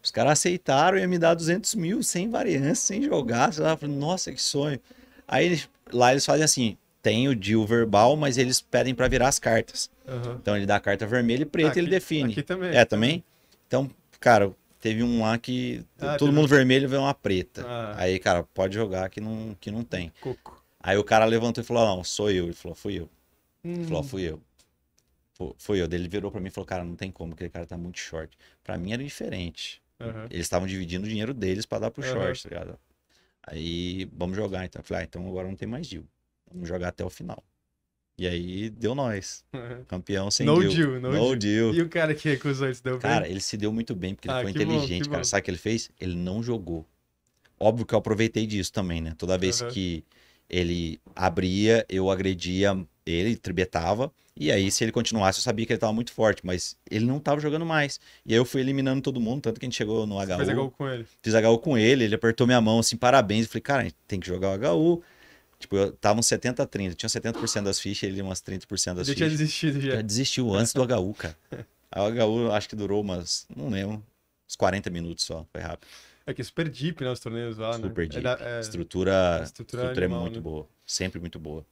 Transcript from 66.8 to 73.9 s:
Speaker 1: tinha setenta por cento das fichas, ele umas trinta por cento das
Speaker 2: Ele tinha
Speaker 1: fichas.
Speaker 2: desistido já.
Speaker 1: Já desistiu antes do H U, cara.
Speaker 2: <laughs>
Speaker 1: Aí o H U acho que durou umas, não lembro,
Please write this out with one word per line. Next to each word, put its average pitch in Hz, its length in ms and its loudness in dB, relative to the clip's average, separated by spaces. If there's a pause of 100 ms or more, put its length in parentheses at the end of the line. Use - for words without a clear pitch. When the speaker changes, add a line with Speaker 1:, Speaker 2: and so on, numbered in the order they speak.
Speaker 1:
tinha 113 140 -8
setenta 113 300 -4
por 117 100 -4
cento 104 160 -2
das 98 160 -2
fichas, 101 300 -4
ele 95 100 -6
umas 95 220 -8
trinta 92 240 -10
por 98 120 -6
cento 90 180 -4
das 92 120 -4
Speaker 2:
Ele 139 80 -2
tinha 160 140 0
Speaker 1:
fichas. 151 100 -2
Speaker 2:
desistido 151 400 -2
já. 135 120 -2
Speaker 1:
Já 110 100 -2
desistiu 113 520 0
antes 113 200 2
do 131 80 2
H 117 180 2
U, 95 140 -4
cara. 80 200 -10 (160)
Speaker 2:
<laughs> - 160 -14 (240)
Speaker 1:
Aí 95 120 -4
o - 20 2
H 113 220 2
U 113 260 0
acho 104 160 -2
que 110 80 -12
durou 101 240 -2
umas, 90 460 -6 (100)
não 139 140 -8
lembro, 104 340 -4 (420)